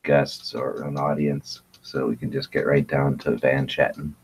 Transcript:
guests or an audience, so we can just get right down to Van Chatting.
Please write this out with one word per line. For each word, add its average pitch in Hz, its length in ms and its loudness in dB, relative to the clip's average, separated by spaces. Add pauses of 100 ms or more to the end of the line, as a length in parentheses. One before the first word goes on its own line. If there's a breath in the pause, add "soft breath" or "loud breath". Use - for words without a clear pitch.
guests - 520 2
or 64 260 -4
an 71 160 -6
audience, 73 640 -2 (220)
so 131 240 -4
we 113 80 0
can - 160 -6
just 135 200 -6
get - 140 0
right 143 220 4
down 69 320 0
to - 180 0
Van 67 300 2
Chatting. 73 560 -2